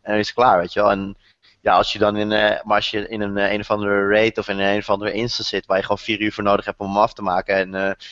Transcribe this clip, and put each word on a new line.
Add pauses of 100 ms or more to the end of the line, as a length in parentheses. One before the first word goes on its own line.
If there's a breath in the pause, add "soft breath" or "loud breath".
dan
is
het
klaar,
weet
je
wel.
En (440 soft breath)
ja,
als
je
dan
in,
eh,
maar
als
je
in
een,
eh,
een
of
andere
raid
of
in
een
of
andere
instance
zit
waar
je
gewoon
vier
uur
voor
nodig
hebt
om
hem
af
te
maken
en,
eh, (260 loud breath)